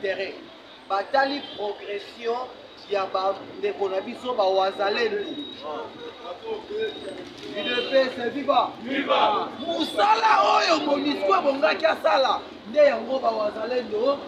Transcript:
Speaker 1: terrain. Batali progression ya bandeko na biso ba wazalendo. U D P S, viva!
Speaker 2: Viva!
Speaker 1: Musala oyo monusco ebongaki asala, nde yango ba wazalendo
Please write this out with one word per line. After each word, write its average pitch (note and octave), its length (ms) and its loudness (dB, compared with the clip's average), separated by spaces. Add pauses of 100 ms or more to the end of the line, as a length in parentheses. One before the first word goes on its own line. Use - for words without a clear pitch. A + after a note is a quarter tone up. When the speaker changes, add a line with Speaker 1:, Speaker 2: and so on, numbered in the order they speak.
Speaker 1:
terrain. F#3+ 340 -4 (540)
Batali C4+ 520 0 (140)
progression A3 920 -6 (420)
ya G3 160 0
bandeko G3 840 -2
na F#3+ 120 -2
biso A#3+ 320 -6
ba G#3+ 100 2
wazalendo. G3 760 2 (2500)
U D4+ 60 -4
D B3+ 60 -4 (200)
P C4+ 80 4
S, B3+ 360 0
viva! G#3+ 380 2 (100)
Speaker 2:
Viva! C#4 680 2 (100)
Speaker 1:
Musala G4+ 840 2 (140)
oyo E4+ 300 4
monusco C#4+ 500 2
ebongaki C#4+ 500 2
asala, C4+ 560 4 (280)
nde C#4 160 0
yango B3 340 2
ba A#3+ 100 2
wazalendo A3 1000 0